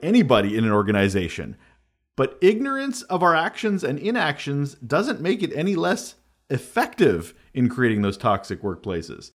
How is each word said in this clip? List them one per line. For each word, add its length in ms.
anybody 540
in 80
an 60
organization, 840
but 240
ignorance 640
of 200
our 120
actions 500
and 140
inactions 760
doesn't 460
make 220
it 120
any 200
less 400
effective 880
in 140
creating 340
those 140
toxic 460
workplaces. 760